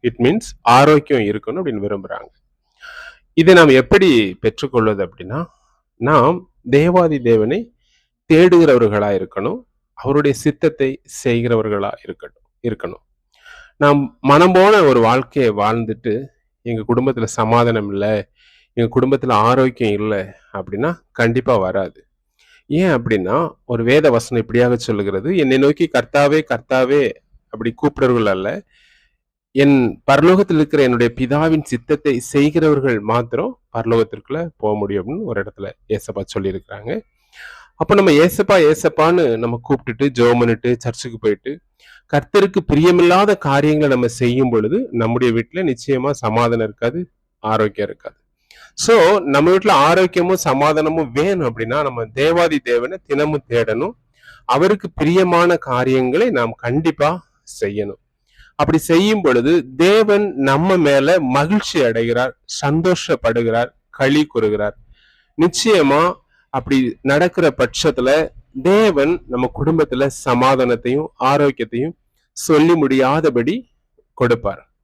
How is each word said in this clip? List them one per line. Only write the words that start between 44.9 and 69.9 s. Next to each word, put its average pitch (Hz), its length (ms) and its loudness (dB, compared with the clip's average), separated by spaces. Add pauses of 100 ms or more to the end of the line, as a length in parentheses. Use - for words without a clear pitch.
நம்முடைய 117 420 0
வீட்டுல 113 220 -6
நிச்சயமா 139 560 -4
சமாதானம் 117 540 -2
இருக்காது, 127 460 -6 (280)
ஆரோக்கியம் 107 500 -2
இருக்காது. - 260 -18 (580)
So, 202 460 2
நம்ம 147 320 2
வீட்டுல 190 200 2
ஆரோக்கியமும் 175 600 2
சமாதானமும் 156 800 -2
வேணும் 147 460 -2
அப்படின்னா, 120 260 -4
நம்ம 123 220 -6
தேவாதி 151 540 0
தேவனை 120 460 -2
தினமும் 147 440 -4
தேடணும், 117 420 -2 (540)
அவருக்கு 180 460 0
பிரியமான 175 640 2
காரியங்களை 131 760 0
நாம் 120 220 -2
கண்டிப்பா 151 760 -2 (340)
செய்யணும். 143 420 -6 (520)
அப்படி 156 220 0
செய்யும் 196 440 0
பொழுது, 131 560 0
தேவன் 202 580 2
நம்ம 139 420 0
மேல 147 420 2
மகிழ்ச்சி 147 640 -2
அடைகிறார், 117 560 -2 (260)
சந்தோஷப்படுகிறார், 123 1040 -2 (200)
களி 143 360 0
கூறுகிறார். 104 520 -4 (600)
நிச்சயமா 170 760 2 (360)
அப்படி 131 520 -2
நடக்கிற 156 560 0
பட்சத்துல, 139 720 0 (340)
தேவன் 180 640 2
நம்ம 123 240 -4 (140)
குடும்பத்துல 139 440 0 (160)